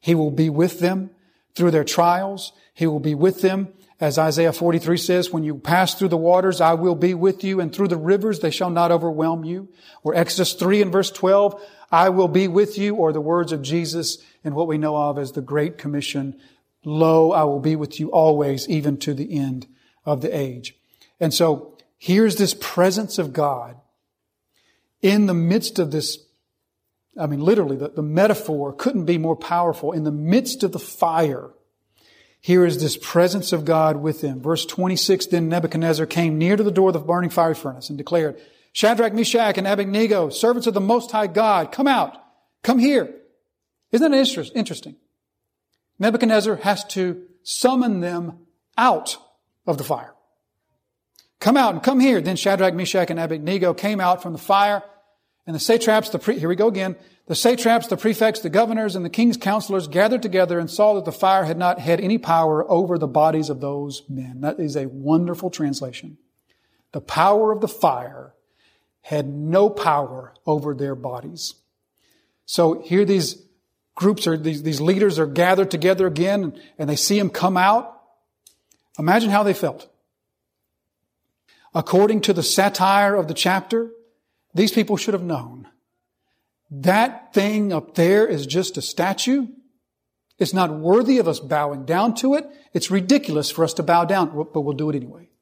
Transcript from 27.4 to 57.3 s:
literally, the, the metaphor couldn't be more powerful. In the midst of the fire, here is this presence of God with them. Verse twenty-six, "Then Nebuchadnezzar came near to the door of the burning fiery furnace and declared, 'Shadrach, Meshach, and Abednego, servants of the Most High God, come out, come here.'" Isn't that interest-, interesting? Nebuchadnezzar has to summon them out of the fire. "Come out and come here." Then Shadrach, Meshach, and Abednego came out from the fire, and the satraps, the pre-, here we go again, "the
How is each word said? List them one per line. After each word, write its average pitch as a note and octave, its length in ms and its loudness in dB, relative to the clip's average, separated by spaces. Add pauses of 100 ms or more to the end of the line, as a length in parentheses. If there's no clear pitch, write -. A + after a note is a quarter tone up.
literally, E3 340 2
the, C#3+ 140 -8
the D3+ 120 -8
metaphor D3+ 720 0
couldn't A#3 320 -2
be E3+ 140 0
more D#3+ 180 0
powerful. E3+ 560 -2
In D#3 140 -4
the D3+ 60 -2
midst F#3 520 0
of F3+ 80 0
the F3 80 -8
fire, D#3+ 680 -2 (920)
here F3+ 260 4
is D3+ 160 0
this D3+ 140 -2
presence F3+ 560 0
of D#3 140 -2
God D#3+ 320 2
with D3+ 240 -4
them. C3+ 180 -6
Verse D3+ 260 -2
twenty-six, F#3 600 -2
"Then E3 240 0
Nebuchadnezzar E3 560 0
came D#3+ 320 -2
near F3 180 2
to G#3 80 0
the G3+ 80 0
door F#3+ 180 4
of F3+ 40 0
the E3 60 -2
burning E3+ 300 -2
fiery E3 260 2
furnace C3 340 -12
and D3 80 -10
declared, D3+ 420 -2 (320)
'Shadrach, A3 420 2
Meshach, A3 440 2
and F#3+ 100 -2
Abednego, G3+ 600 0
servants A#3+ 360 0
of A3+ 80 0
the G3 60 0
Most A3+ 320 0
High G#3+ 160 0
God, F#3 460 2
come C#4 140 0
out, A3+ 280 0 (480)
come B3 160 4
here.'" B3 340 2 (760)
Isn't D4 200 4
that C4+ 60 4
interest-, E3+ 380 -2
interesting? - 400 -6 (1000)
Nebuchadnezzar A3 600 2
has G3+ 320 -2
to F3+ 340 -4 (180)
summon B3 600 0
them F3 360 -8 (400)
out A3 400 0 (500)
of D#3+ 100 -2
the C#3 60 -10
fire. A#2+ 300 -8 (1300)
"Come A#3+ 180 4
out A#3 160 2
and D#3+ 100 -8
come C4 160 2
here." B3 220 4
Then F3 160 -4
Shadrach, F#3+ 380 2
Meshach, F3+ 340 -2
and E3 100 -4
Abednego E3 540 -2
came G3+ 260 -4
out F3+ 220 0
from F3 100 -8
the D#3 80 -10
fire, G3+ 440 2 (640)
and E3 80 -6
the D3+ 40 -4
satraps, A3 500 2
the D#3+ 100 -6
pre-, - 180 -2
here D#3 100 -4
we F3+ 80 0
go G#3 120 2
again, F#3+ 280 -2 (300)
"the E3+ 80 -6